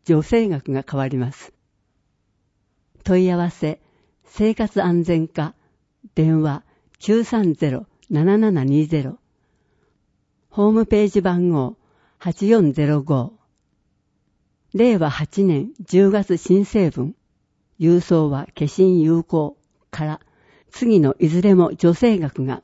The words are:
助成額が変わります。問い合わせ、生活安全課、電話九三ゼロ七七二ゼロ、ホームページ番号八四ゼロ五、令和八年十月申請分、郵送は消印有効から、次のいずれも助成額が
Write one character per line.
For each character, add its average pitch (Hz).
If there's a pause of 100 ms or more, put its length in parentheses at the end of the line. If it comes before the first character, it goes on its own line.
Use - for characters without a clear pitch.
助 156
成 226
額 147
が 135
変 139
わ 135
り 135
ま 127
す。 - (1500)
問 185
い 180
合 175
わ 175
せ、 156 (440)
生 214
活 202
安 175
全 160
課、 - (580)
電 160
話 151 (360)
九 220
三 196
ゼ 151
ロ 127 (220)
七 170
七 202
二 143
ゼ 151
ロ、 139 (1300)
ホ 208
ー -
ム 220
ペ 214
ー -
ジ 196
番 180
号 139 (420)
八 180
四 202
ゼ 147
ロ 147
五、 135 (1400)
令 220
和 156
八 156
年 180
十 196
月 196
申 190
請 190
分、 143 (640)
郵 170
送 160
は 139
消 147
印 185
有 165
効 160 (340)
か 156
ら、 151 (500)
次 226
の 139
い 170
ず 170
れ 202
も 180
助 170
成 220
額 143
が 135